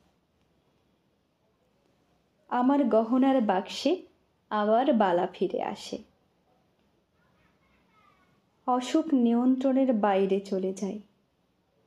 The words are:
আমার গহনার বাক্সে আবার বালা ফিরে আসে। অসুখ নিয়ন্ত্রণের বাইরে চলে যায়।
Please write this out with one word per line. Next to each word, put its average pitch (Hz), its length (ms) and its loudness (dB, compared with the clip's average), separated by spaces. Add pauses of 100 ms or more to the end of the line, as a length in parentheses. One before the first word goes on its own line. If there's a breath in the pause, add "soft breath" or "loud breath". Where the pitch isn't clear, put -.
(2500)
আমার 269 360 2
গহনার 254 560 2
বাক্সে 208 680 -2 (440)
আবার 220 420 2
বালা 185 400 2
ফিরে - 300 -4
আসে। - 360 -10 (2750)
অসুখ 269 480 -2
নিয়ন্ত্রণের 254 800 2
বাইরে 196 480 2
চলে 190 320 -6
যায়। 196 260 -8 (880)